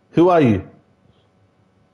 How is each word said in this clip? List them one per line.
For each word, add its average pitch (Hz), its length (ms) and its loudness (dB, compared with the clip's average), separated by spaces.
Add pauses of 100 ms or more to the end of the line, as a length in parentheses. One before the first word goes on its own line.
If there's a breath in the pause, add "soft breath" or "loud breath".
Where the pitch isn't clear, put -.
(120)
Who 175 180 0
are 175 100 2
you? 107 280 -2 (1300)